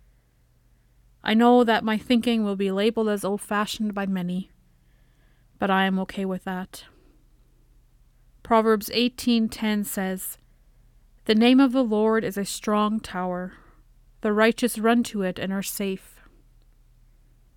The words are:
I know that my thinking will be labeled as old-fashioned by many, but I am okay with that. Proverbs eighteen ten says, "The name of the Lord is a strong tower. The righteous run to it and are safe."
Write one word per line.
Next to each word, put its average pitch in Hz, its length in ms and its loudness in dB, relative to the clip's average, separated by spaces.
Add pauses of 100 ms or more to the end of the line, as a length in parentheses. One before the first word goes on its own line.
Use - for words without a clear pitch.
(1200)
I 214 100 -2
know 240 300 6
that 226 200 0
my 220 140 0
thinking 226 460 0
will 202 120 -2
be 196 160 -2
labeled 214 380 0
as 202 160 -2
old-fashioned 208 720 -4
by 196 100 -4
many, 185 460 -4 (1080)
but 196 120 -2
I 190 140 2
am 190 140 0
okay 190 240 -6
with 190 200 -6
that. 190 400 -10 (1600)
Proverbs 220 500 2
eighteen 233 560 0
ten 214 340 -4
says, 190 540 -6 (880)
"The 220 100 2
name 247 240 6
of 269 120 6
the 262 120 2
Lord 220 400 2
is 190 140 -6
a 202 80 -4
strong 214 540 -2
tower. 180 540 -8 (680)
The 214 100 0
righteous 220 460 2
run 226 260 4
to 202 200 -6
it 180 160 -4
and 190 120 -6
are 196 120 -4
safe." - 580 -8 (1400)